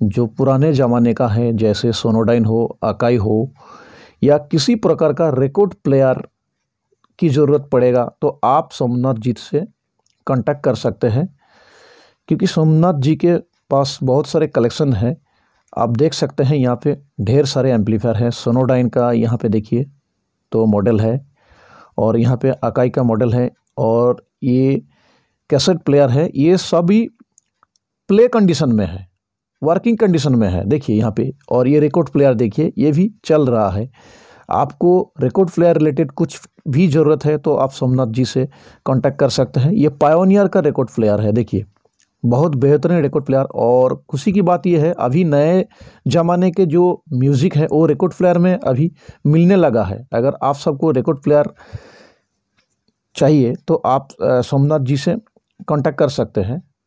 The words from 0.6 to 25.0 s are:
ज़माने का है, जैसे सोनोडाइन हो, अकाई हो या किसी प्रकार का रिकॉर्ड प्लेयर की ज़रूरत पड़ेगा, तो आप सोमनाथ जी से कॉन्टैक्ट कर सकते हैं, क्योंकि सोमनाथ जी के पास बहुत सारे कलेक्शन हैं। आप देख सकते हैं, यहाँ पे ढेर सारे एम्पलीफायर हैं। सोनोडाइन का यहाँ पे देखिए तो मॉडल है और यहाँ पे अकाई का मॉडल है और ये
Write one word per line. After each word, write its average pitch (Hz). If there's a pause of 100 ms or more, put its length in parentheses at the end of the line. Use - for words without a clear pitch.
ज़माने 120
का 123
है, 117
जैसे 110
सोनोडाइन 113
हो, 113 (180)
अकाई 120
हो 110 (720)
या 143
किसी 165
प्रकार 165
का 160
रिकॉर्ड 139 (100)
प्लेयर 135 (920)
की 175
ज़रूरत 143
पड़ेगा, 123 (120)
तो -
आप 147
सोमनाथ 123
जी 117
से 160 (600)
कॉन्टैक्ट 139
कर 123
सकते 120
हैं, 135 (960)
क्योंकि 175
सोमनाथ 160
जी 147
के 175 (340)
पास 139
बहुत 135
सारे 156
कलेक्शन 135
हैं। 117 (560)
आप 120
देख 139
सकते 143
हैं, 139
यहाँ 123
पे 147 (240)
ढेर 131
सारे 131
एम्पलीफायर 110
हैं। 120
सोनोडाइन 127
का 120
यहाँ 117
पे 117
देखिए 110 (680)
तो 113
मॉडल 104
है 113 (720)
और 107
यहाँ 117
पे 135 (120)
अकाई 123
का 131
मॉडल 117
है 123 (280)
और 120 (180)
ये 135 (680)